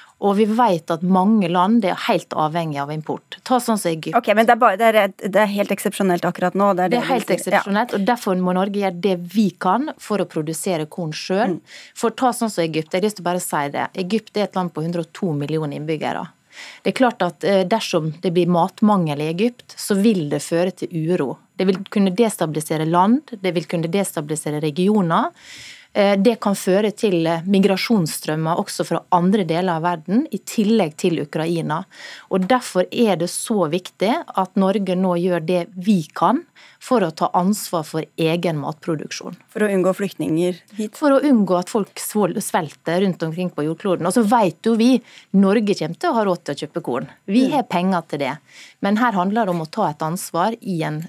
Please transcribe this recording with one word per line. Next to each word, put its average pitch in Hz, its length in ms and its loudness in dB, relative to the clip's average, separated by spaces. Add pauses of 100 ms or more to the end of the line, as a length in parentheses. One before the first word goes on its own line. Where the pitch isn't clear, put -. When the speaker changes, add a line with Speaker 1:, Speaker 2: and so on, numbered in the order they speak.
(200)
Speaker 1:
Og 202 180 2
vi 220 80 4
vet 214 480 2
at 160 80 -4
mange 185 480 4
land 190 340 4
er 175 140 0
helt - 400 -2
avhengig 156 400 -2
av 143 160 -6
import. - 480 -10
Ta 254 160 0
sånn 226 180 0
som 175 140 -2
Egypt. 160 240 -4
Speaker 2:
Ok, 247 140 0 (100)
men 226 80 4
det 240 80 6
er 226 60 0
bare, 196 180 4
det 226 100 4
er, 208 200 4 (100)
det 196 240 0
er 202 80 2
helt 202 240 -2
eksepsjonelt 190 500 0
akkurat 175 300 -2
nå. 196 140 2 (100)
Det 180 60 2
er 185 80 0
Speaker 1:
Det - 20 4
Speaker 2:
det 240 60 2
Speaker 1:
er - 80 -4
Speaker 2:
du - 20 -2
Speaker 1:
helt 240 160 -2
Speaker 2:
sier. 190 80 0
Ja. 165 60 0 (180)
Speaker 1:
eksepsjonelt, 208 400 -2
og 190 80 -2
derfor 220 320 0
må 180 160 0
Norge 196 300 0
gjøre 175 180 -4
det 190 140 2 (180)
vi 208 140 2 (100)
kan 240 400 0
for 208 240 -4
å 262 80 -4
produsere 156 560 -4
korn 160 260 -8
selv. 190 460 -2
Speaker 2:
Mm. - 220 -20 (180)
Speaker 1:
For 233 160 -2
ta 254 180 0
sånn 220 220 -4
som 170 80 0
Egypt, 156 320 -4
jeg 185 80 -2
har 214 60 2
lyst 208 100 -8
til 175 80 -8
å 175 60 0
bare 180 100 -2
si 151 220 -2 (100)
det. 135 140 -4 (180)
Egypt 214 320 -4
er 208 80 0
et 196 140 -4
land 180 120 -4
på 156 140 -6
hundre 170 160 -2
og 160 100 -14
to 165 220 -4
millioner 143 480 -4
innbyggere. 151 400 -4 (600)
Det 190 80 0
er - 80 -4
klart 233 240 2
at, 170 240 -4
eh, 190 160 4
dersom 175 480 -2 (100)
det 190 80 0
blir 170 160 2
matmangel 175 800 2
i 156 80 -2
Egypt, 226 420 -4
så - 240 -4
vil 190 320 2
det 147 140 -2
føre 175 260 0
til - 220 -8 (180)
uro. 151 220 0 (240)
Det 190 100 -2
vil 196 240 0
kunne 196 240 2
destabilisere 160 720 0
land, 202 560 2
det 180 140 0
vil 165 100 -2
kunne 170 240 -4
destabilisere 156 720 -4
regioner. 185 680 2 (640)
Eh, 202 220 4
det 220 240 4
kan 202 140 0
føre 196 380 2
til, 175 340 0
eh, 165 160 0
migrasjonsstrømmer 185 1120 2
også 190 300 -4
fra 165 160 -2 (100)
andre 185 320 4
deler 165 320 0
av 160 60 -4
verden, 175 480 0
i 196 80 -8
tillegg 202 580 0
til 165 240 0
Ukraina. 160 600 -4 (480)
Og 185 180 0
derfor 240 420 0
er 214 260 2
det 170 120 -2
så 196 400 -2
viktig 185 440 -2 (240)
at 190 200 -2
Norge 190 400 2
nå 180 200 2
gjør 175 280 0
det 175 300 0
vi 185 280 0 (120)
kan 233 300 2 (360)
for 247 200 0
å 165 140 0
ta 175 200 -2
ansvar 185 520 0
for 160 160 -6 (160)
egen 165 400 0
matproduksjon. 151 800 -8 (120)
Speaker 2:
For 214 140 -8
å 214 80 2
unngå 190 240 2
flyktninger 180 640 -2 (180)
hit? 214 220 -8
Speaker 1:
For 277 180 4
å 262 80 4
unngå 208 360 4
at 180 120 -4
folk 202 240 -4
svol-, 185 480 -2
svelter 175 640 -2
rundt 175 180 -2
omkring 170 320 -4
på 147 140 -4
jordkloden. 165 380 -2
Og 185 100 0
så 233 100 4
vet 214 400 2
jo 226 80 4
vi, 233 220 4 (380)
Norge 202 440 4
kommer 160 200 -6
til 349 120 -2
å 269 40 0
ha 220 100 2
råd 185 200 0
til - 100 -6
å - 40 -10
kjøpe 165 240 -8
korn. 127 240 -4 (200)
Vi 247 200 2
Speaker 2:
Mm. 277 60 -2
Speaker 1:
har 277 120 2
penger 180 440 0
til 156 100 -6
det. 139 200 -4 (420)
Men 202 160 0
her 240 160 0
handler 202 340 0
det 180 80 0
om 170 80 -4
å 156 80 -10
ta 185 200 -2
et 156 120 -8
ansvar 175 580 -2
i 170 220 -4
en 151 260 -6